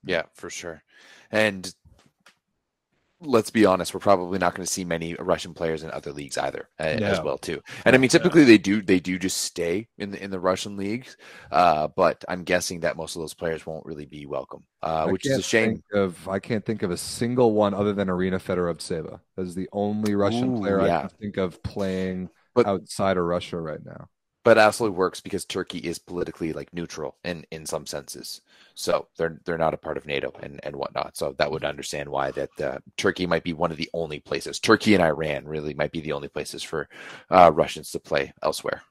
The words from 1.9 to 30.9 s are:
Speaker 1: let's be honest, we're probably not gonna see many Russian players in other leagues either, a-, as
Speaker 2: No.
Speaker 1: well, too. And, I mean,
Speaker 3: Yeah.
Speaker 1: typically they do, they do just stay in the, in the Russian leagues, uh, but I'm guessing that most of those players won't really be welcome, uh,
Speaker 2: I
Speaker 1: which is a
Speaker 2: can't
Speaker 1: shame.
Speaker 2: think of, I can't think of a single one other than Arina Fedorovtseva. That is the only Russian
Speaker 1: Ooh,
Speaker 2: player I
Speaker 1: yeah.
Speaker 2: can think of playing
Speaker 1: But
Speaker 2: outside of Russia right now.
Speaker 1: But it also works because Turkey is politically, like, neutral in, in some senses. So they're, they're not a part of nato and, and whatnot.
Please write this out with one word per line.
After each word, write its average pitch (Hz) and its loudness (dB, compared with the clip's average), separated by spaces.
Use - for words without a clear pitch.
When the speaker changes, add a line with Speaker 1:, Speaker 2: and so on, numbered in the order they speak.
Speaker 1:
let's 127 2
be 110 6
honest, 92 2
we're 95 -4
probably 92 2
not 87 2
gonna 90 -8
see 95 -4
many 85 -4
Russian 85 -4
players 80 -4
in 80 -12
other 73 -10
leagues 71 -8
either, 67 -6
a-, 78 -2
as 101 0
Speaker 2:
No. 82 -4
Speaker 1:
well, 71 -4
too. 80 -8
And, 120 6
I - 8
mean, 131 6
Speaker 3:
Yeah. 131 4
Speaker 1:
typically 170 6
they 113 12
do, 98 2
they 95 4
do 92 -4
just 90 -2
stay 87 -4
in 101 -8
the, 98 -10
in 101 -10
the 95 -6
Russian 95 -2
leagues, 104 -8
uh, 78 4
but 82 0
I'm 90 -6
guessing 87 -2
that 82 -2
most 80 -10
of 85 -6
those 76 -10
players 80 -6
won't 80 -12
really 76 -12
be 73 -16
welcome, 67 -8
uh, 80 0
Speaker 2:
I 95 0
Speaker 1:
which 95 -2
is 135 0
a 135 2
Speaker 2:
can't - -2
Speaker 1:
shame. 113 4
Speaker 2:
think 85 -8
of, 95 -2
I 95 0
can't 104 -4
think 110 -4
of 92 -2
a 87 -4
single 120 2
one 104 4
other 101 2
than 98 0
Arina 92 0
Fedorovtseva. 85 -4
That 92 -6
is 87 -10
the 92 -6
only 104 -2
Russian 113 2
Speaker 1:
Ooh, 113 -2
Speaker 2:
player 98 2
I 98 4
Speaker 1:
yeah. 85 4
Speaker 2:
can 69 -6
think 104 -8
of 92 -4
playing 92 -4
Speaker 1:
But 120 4
Speaker 2:
outside 95 0
of 90 0
Russia 87 -4
right 78 -10
now. - -18
Speaker 1:
But 113 8
it 110 8
also 107 4
works 90 0
because 92 -6
Turkey 92 -6
is 85 -6
politically, 82 -6
like, 71 -12
neutral 80 -8
in, 82 -8
in 80 -12
some 76 -6
senses. 69 -12
So 85 -2
they're, 82 -4
they're 85 -4
not 80 2
a - -6
part 76 -6
of 69 -12
nato 69 -4
and, 69 -14
and 71 -10
whatnot. - -6